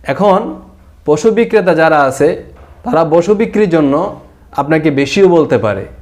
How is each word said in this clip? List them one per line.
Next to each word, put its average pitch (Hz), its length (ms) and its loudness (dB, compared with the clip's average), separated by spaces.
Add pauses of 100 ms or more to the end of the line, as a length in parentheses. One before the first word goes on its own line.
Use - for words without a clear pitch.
এখন 190 380 0 (640)
পশু 151 260 2
বিক্রেতা 214 440 0
যারা 160 280 2
আছে, 135 260 0 (560)
তারা 247 260 0
পশু 175 240 2
বিক্রির 202 360 0
জন্য 156 500 -2 (320)
আপনাকে 156 380 -2
বেশিও 143 380 0
বলতে 156 300 2
পারে 98 260 -4 (180)